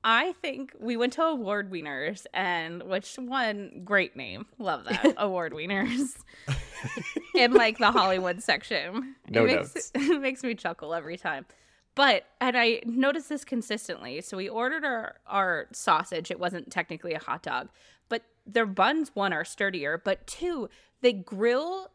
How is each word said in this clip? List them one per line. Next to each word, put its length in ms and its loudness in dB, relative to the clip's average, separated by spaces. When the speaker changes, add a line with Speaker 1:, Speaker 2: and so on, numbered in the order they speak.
Speaker 1:
I 380 4
think 380 -6
we 180 -2
went 180 2
to 80 0
Award 480 0
Wieners, 640 -6
and 520 -2
which 320 -4
one? 680 -4
Great 320 2
name. 300 -10
Love 260 -2
that. 300 4
Speaker 2:
<laughs> 40 -8
Speaker 1:
Award 340 -2
Wieners. 640 -2
<laughs> 880 -8
In, 180 6
like, 260 6
the 120 6
Hollywood 520 2
section. 760 -2
Speaker 3:
No 160 6
Speaker 1:
It 120 6
makes, 180 -4
Speaker 3:
notes. 180 -6
Speaker 1:
<laughs> 20 -20
it 260 2
makes 240 -2
me 100 0
chuckle 400 -6
every 220 -6
time. 280 -6
But, 280 6
and 160 2
I 300 4
notice 420 2
this 160 -4
consistently. 760 -6
So 160 -12
we 120 -6
ordered 360 -2
our, 320 -4
our 460 0
sausage. 580 0
It 100 -6
wasn't 300 -4
technically 420 -6
a 60 -4
hot 240 -6
dog. 260 -4
But 140 -4
their 200 2
buns, 480 2
one, 180 0
are 120 -2
sturdier. 580 -2
But 240 -2
two, 420 -4
they 120 6
grill 840 -2